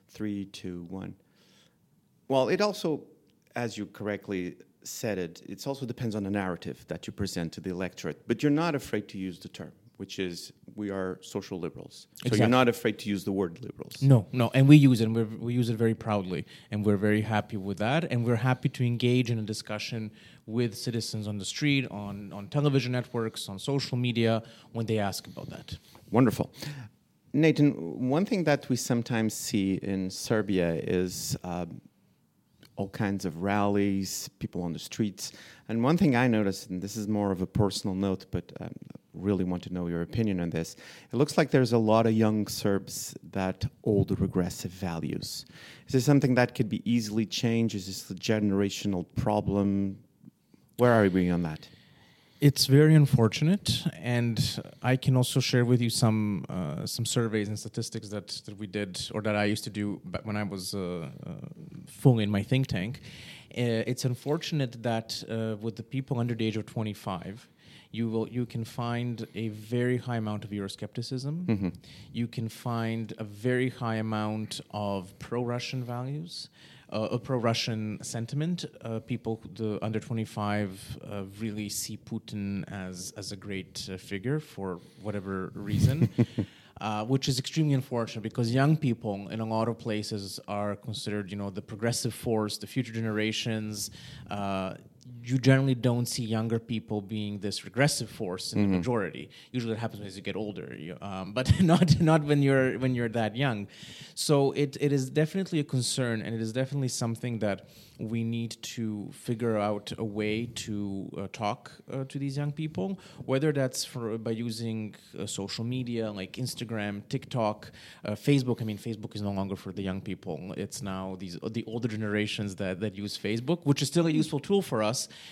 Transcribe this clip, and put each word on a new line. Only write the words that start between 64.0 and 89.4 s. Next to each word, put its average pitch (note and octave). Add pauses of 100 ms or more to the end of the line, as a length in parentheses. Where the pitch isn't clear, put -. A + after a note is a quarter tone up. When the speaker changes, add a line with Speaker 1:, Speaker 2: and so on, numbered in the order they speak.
Speaker 2:
unfortunate C3
that, A2+
uh, A2
with A2+
the A2
people C3
under A#2+
the A2
age G#2+
of G#2+
twenty-five, G2 (460)
you A2+
will, A2
you A#2+
can A#2
find A#2+
a A2+
very A#2+
high A#2+
amount G#2+
of G#2
Euroscepticism. B2
Speaker 1:
Mm-hmm. G2+ (440)
Speaker 2:
You A#2
can A2+
find A2+
a A2
very B2
high A#2
amount G#2+ (100)
of G2+
pro-Russian B2
values, C3 (440)
uh, G#2+
a A#2+
pro-Russian A2+
sentiment. D3+ (180)
Uh, A2+
people, A2+ (140)
the G#2+
under G#2+
twenty-five, G#2
uh, G2 (160)
really G#2+
see -
Putin G2+
as, F#2
as G2
a G2
great, F#2+
uh, F#2
figure A2
for F#2+ (240)
whatever G2
reason, G#2+ (360)
Speaker 1:
<laughs> -
Speaker 2:
uh, G#2+
which C3
is C3
extremely D3+
unfortunate A#2
because A#2
young C#3+
people A2
in A2